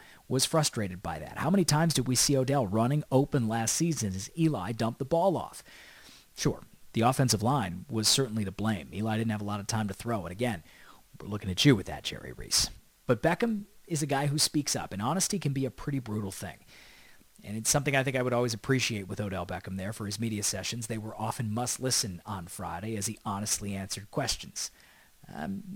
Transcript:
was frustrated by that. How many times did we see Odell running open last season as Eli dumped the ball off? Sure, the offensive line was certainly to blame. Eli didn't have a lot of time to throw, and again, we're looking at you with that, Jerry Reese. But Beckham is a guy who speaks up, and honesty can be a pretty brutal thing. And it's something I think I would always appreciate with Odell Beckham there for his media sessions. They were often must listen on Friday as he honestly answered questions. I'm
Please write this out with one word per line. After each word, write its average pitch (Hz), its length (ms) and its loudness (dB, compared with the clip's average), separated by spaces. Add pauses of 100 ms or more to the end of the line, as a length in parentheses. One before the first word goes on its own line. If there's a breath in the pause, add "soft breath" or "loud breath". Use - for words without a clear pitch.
(280 loud breath)
was 131 160 2
frustrated 107 580 0
by 82 160 -4
that. - 200 -10
How 147 120 0
many 190 140 6
times 156 300 4
did 123 120 2
we 127 80 2
see 135 220 4
Odell 131 280 4
running 113 460 2
open 135 380 4
last 113 260 0
season 120 400 0
as 95 240 -6
Eli 131 320 2
dumped 113 300 -2
the 139 40 -2
ball 170 320 4
off? - 280 -8 (720 loud breath)
Sure, - 240 0 (320)
the 113 80 0
offensive 117 420 4
line 104 460 0
was 110 180 0
certainly 113 380 2
to 95 80 -4
blame. 101 420 -2
Eli 110 240 -2
didn't 113 140 0
have 104 80 -2
a 104 40 -6
lot 101 140 -4
of 101 80 -8
time 107 220 -2
to 95 60 -4
throw, 117 280 -4
and 82 80 -8
again, 101 320 -2 (580 loud breath)
we're - 60 -12
looking 101 240 -4
at 90 140 0
you 143 100 10
with 98 120 0
that, - 180 -8
Jerry - 320 -8
Reese. - 340 0 (380)
But 123 120 4
Beckham 202 440 2 (240)
is 156 140 0
a 156 40 0
guy 143 220 2
who 147 100 0
speaks - 380 2
up, 82 160 -6
and 95 100 -4
honesty 175 380 0
can 139 120 0
be 131 120 0
a 123 80 -2
pretty 139 260 -4
brutal 104 320 -4
thing. - 280 -10 (840 loud breath)
And 104 140 -8
it's 110 120 -2
something 139 280 2
I 131 80 4
think 131 120 0
I 127 60 2
would 127 100 2
always 120 220 2
appreciate 113 540 0
with 95 120 -6
Odell 95 240 -4
Beckham 92 320 -6
there 95 160 -4
for 107 140 -6
his 101 140 -4
media 110 240 -2
sessions. 110 420 -4
They 113 120 -4
were 107 220 -10
often 110 320 -2
must 120 280 -2
listen 107 440 0
on 95 220 -6
Friday 90 500 -6
as 101 100 -2
he 107 180 -4
honestly 101 500 -2
answered 98 380 -8
questions. - 580 -4 (640 soft breath)
I'm - 300 -6 (140)